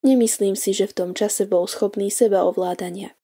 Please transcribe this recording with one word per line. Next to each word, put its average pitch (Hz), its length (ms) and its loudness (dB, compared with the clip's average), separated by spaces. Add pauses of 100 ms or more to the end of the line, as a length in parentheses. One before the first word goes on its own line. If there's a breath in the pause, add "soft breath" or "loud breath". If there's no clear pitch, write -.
Nemyslím 226 520 2
si, 196 200 -2
že 196 120 0
v - 80 -8
tom 180 160 -2
čase 208 320 0
bol 180 240 0
schopný 202 440 -2
sebaovládania. 180 1000 0 (120)